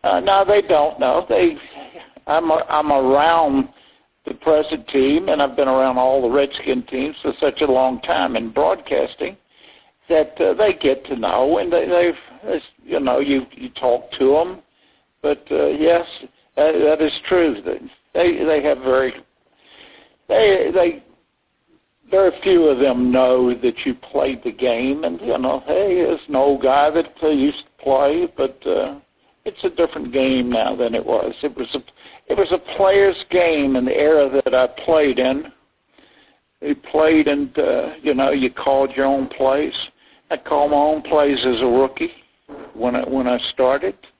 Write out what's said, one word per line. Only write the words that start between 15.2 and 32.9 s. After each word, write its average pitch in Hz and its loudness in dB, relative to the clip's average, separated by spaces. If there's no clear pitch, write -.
But, 147 -4
uh, 147 0
yes, 165 2
that, 156 2
that 156 2
is 147 -2
true. 165 0
They, - -8
they, 175 0
they 151 0
have 143 0
very, 131 0
they, 208 2
they, 170 0
very 190 4
few 170 4
of 131 2
them 123 2
know 127 4
that 120 -2
you 127 -4
played 135 -2
the 117 -6
game, 127 -2
and, 170 -6
you 120 -4
know, 131 -2
"Hey, 180 0
there's 170 -2
an 143 -4
old 135 2
guy 139 4
that, 160 -2
uh, 156 0
used 147 0
to - -20
play," 143 0
but, 135 -4
uh, 143 -4
it's - -12
a 190 -2
different 151 -4
game 131 0
now 110 -2
than 117 -2
it - -4
was. 113 -2
It 139 -6
was 127 -8
a, - -6
it - 0
was 170 2
a - -6
player's 196 4